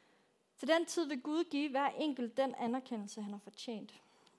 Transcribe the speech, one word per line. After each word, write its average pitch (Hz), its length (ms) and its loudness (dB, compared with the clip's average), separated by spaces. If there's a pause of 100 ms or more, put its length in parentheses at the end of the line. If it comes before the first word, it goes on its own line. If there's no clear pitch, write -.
(560)
Til 254 120 -6
den 330 180 6
tid 339 200 0
vil 254 160 -2
Gud 311 220 2
give 285 260 0
hver 262 180 4
enkelt 254 480 -2
den 269 180 2
anerkendelse, 233 680 -4
han 202 100 -6
har 202 60 -8
fortjent. - 640 -10 (360)